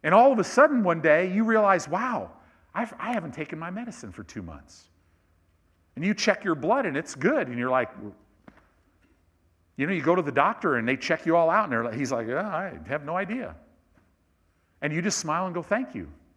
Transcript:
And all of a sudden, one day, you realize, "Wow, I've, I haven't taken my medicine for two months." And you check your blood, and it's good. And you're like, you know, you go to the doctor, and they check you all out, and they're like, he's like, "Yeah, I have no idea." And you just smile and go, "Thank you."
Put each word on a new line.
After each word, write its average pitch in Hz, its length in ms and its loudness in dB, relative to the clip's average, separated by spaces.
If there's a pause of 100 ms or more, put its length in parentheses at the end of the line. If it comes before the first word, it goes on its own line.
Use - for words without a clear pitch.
And 160 120 4
all 254 160 10
of 226 80 2
a 180 40 2
sudden, 269 400 4
one 165 160 2
day, 160 320 4
you 208 120 2
realize, 208 440 4
"Wow, 185 440 -4 (420)
I've, 220 240 -6
I 240 160 -6
haven't 165 200 -6
taken 156 260 -10
my 170 100 -10
medicine 196 420 -12
for 101 120 -14
two - 180 -12
months." - 440 -16 (1080)
And 147 80 -6
you 202 120 0
check - 280 0
your 175 120 0
blood, 202 320 0
and 139 100 -2
it's 160 160 -8
good. 175 360 0
And 120 100 -6
you're 123 100 -2
like, 127 200 2 (1900)
you 135 100 -2
know, 180 60 -2
you 170 100 -2
go 165 140 4
to 180 60 2
the 143 100 -2
doctor, 151 460 2
and 113 100 0
they 131 80 2
check - 300 -4
you 165 100 2
all 165 140 6
out, 208 160 4
and 139 80 -4
they're 113 100 0
like, 113 120 -6
he's 131 160 -4
like, 117 160 -4
"Yeah, 156 200 -4
I 165 400 -6
have 147 160 -6
no 160 140 -6
idea." 196 380 -6 (1300)
And 147 120 -4
you 165 80 -2
just 196 180 -4
smile 165 260 -4
and 180 80 -8
go, 170 80 -6
"Thank 240 320 -4
you." 85 140 -10 (300)